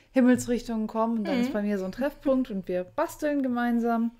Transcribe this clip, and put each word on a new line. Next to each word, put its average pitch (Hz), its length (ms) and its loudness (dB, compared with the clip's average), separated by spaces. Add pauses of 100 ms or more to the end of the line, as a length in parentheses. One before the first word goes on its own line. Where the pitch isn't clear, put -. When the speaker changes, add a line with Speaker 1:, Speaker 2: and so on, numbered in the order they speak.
(120)
Speaker 1:
Himmelsrichtungen 240 760 2
kommen. 226 320 -2
Und 214 60 -4
dann 269 120 0
Speaker 2:
Mhm. 240 60 2
Speaker 1:
ist 262 100 -2
bei 208 100 -2
mir 208 160 -2
so 185 60 -4
ein 190 80 -6
Treffpunkt 262 580 -2
und 190 160 -6
wir 180 180 -2
basteln 294 580 -2
gemeinsam. 233 760 0